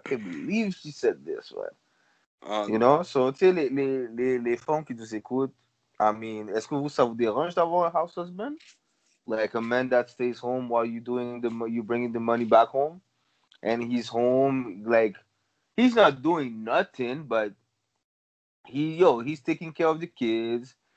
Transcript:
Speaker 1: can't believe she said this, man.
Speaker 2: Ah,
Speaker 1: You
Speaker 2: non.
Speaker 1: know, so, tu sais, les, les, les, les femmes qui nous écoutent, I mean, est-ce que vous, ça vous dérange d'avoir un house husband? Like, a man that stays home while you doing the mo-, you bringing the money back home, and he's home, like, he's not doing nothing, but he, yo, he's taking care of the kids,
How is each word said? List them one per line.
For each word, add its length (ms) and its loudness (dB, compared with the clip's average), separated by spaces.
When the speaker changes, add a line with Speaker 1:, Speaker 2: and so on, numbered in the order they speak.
Speaker 1:
can't 180 -4
believe 520 -4
she 160 -14
said 340 -2
this, 300 -10
man. 140 -8
Speaker 2:
Ah, 260 -4
Speaker 1:
You 120 0
Speaker 2:
non. 0 -
Speaker 1:
know, 240 6
so, 280 0
tu 80 -18
sais, 140 6
les, 160 0
les, 400 -2
les, 300 0
les 180 -2
femmes 280 -4
qui 100 -10
nous 200 -10
écoutent, 380 -4
I 140 4
mean, 360 -8
est-ce 180 -2
que 80 -4
vous, 140 -2
ça 160 2
vous 100 -2
dérange 400 0
d'avoir 400 2
un 40 2
house 180 -4
husband? 380 -8
Like, 280 -2
a 60 -2
man 280 0
that 200 2
stays 300 -4
home 300 -4
while 160 2
you 160 -6
doing 400 -6
the 80 -2
mo-, 180 -4
you 160 -4
bringing 300 -2
the 60 -4
money 260 0
back 240 6
home, 320 -2
and 200 -2
he's 260 -4
home, 760 0
like, 320 4
he's 180 4
not 260 6
doing 420 -2
nothing, 640 -2
but 280 0
he, 300 -4
yo, 220 8
he's 220 -6
taking 320 -4
care 140 2
of 140 2
the 60 -6
kids, 680 -2